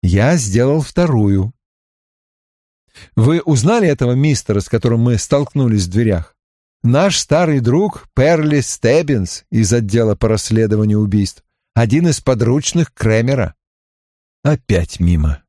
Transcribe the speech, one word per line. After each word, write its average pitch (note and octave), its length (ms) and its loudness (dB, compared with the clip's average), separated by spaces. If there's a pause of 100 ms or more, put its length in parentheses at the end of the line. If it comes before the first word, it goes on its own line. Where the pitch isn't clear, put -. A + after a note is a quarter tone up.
Я G2+ 340 2
сделал B2+ 460 0
вторую. A2 720 -2 (1600)
"Вы C#3+ 240 2
узнали E3 480 2
этого B2+ 240 0
мистера, C3 480 0
с - 80 -8
которым A2+ 320 0
мы A#2+ 180 0
столкнулись B2+ 680 -2
в F2 40 -10
дверях? G2 460 -2 (460)
Наш D3+ 360 2
старый D#3 420 0
друг C#3+ 540 -2
Перли D3+ 460 2
Стеббинс B2+ 920 -2
из G#2+ 220 0
отдела A2 420 0
по A2 140 -2
расследованию G#2+ 720 0
убийств, G2+ 420 -2 (320)
один B2+ 340 2
из D3 120 -2
подручных C3 720 -2
Кремера". A2 600 -2 (920)
Опять G2+ 560 -2
мимо. D#2 480 0